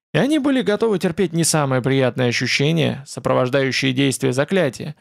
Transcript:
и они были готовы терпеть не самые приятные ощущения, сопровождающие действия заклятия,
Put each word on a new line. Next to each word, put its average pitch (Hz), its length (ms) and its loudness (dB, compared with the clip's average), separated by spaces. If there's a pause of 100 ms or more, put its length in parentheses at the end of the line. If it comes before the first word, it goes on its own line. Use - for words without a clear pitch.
(140)
и 147 40 2
они 285 200 2
были 262 240 0
готовы 208 360 0
терпеть 180 340 -2
не 165 120 0
самые 135 380 0
приятные 131 460 2
ощущения, 135 760 0
сопровождающие 131 880 0
действия 131 400 0
заклятия, 151 680 -2